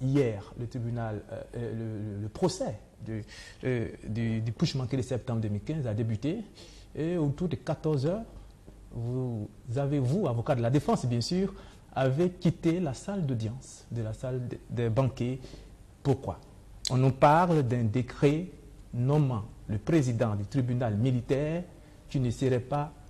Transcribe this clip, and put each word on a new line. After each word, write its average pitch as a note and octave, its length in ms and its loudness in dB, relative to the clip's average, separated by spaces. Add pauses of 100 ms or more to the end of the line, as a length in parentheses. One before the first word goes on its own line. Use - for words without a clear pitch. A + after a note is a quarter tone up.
hier, B2+ 560 2
le A#2+ 80 -6
tribunal, A#2 640 -4
euh, - 120 -8 (140)
euh, A#2 160 -4
le, A2 440 -6
le, G2+ 60 -6
le G#2+ 60 -6
procès F3+ 520 -2 (240)
du, A2 200 -6 (380)
euh, A#2+ 260 0 (200)
du, A2+ 320 0
du A2+ 100 -2
putsch - 240 -2
manqué C3 220 -2
de B2+ 60 0
septembre A#2 380 -2
deux G#2+ 80 0
mille G#2 140 -2
quinze D3+ 240 -4
a G#2+ 80 -2
débuté. A#2 440 -2 (580)
Et E3 200 -2
autour D3+ 300 0
de - 80 -2
quatorze D3 520 0
heures, G#3 180 0 (680)
vous A#2+ 560 -4 (280)
avez, C#3+ 240 2
vous, D3+ 260 2
avocat A#2+ 300 0
de A#2 60 0
la A#2 80 2
défense, D3 360 2
bien A#2+ 140 2
sûr, F#3 340 0 (400)
avez C3+ 360 4
quitté E3+ 500 2
la C#3+ 140 0
salle G3 300 -4
d'audience, A#2+ 680 -4
de A#2 100 -2
la G#2+ 100 -4
salle B2+ 360 -4
de, - 100 -6 (120)
des A#2 180 0
banquets. B2+ 500 0 (640)
Pourquoi ? A2+ 380 0 (500)
On B2+ 60 4
nous C3 160 6
parle D#3 500 6
d'un A#2+ 220 2
décret C#3 640 2 (440)
nommant B2+ 520 2 (240)
le G#2+ 100 -2
président B2 560 2
du G2+ 120 -2
tribunal B2 500 0
militaire C3+ 680 2 (460)
qui D3 100 -2
ne B2 140 2
serait B2+ 260 2
pas C#3+ 340 -2 (180)